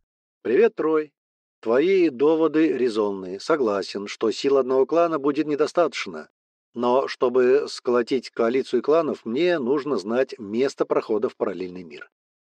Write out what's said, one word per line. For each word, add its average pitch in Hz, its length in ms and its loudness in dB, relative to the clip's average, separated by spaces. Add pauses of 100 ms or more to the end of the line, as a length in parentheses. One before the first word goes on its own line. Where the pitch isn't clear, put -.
(440)
"Привет, 202 320 4
Трой. 156 360 0 (500)
Твои 165 500 4
доводы 156 640 2
резонные. 101 640 -2
Согласен, 104 680 -2
что 113 220 -2
сил 139 280 0
одного 131 280 2
клана 165 320 0
будет 147 300 -2
недостаточно. 139 840 -2 (460)
Но 123 320 0
чтобы 127 600 2
сколотить 123 640 -2
коалицию 123 540 0
кланов, 147 420 0
мне 165 320 0
нужно 135 400 -2
знать 113 400 -2
место 123 480 -2
прохода 120 420 -2
в - 80 -12
параллельный 92 480 -6
мир. 78 280 -18 (420)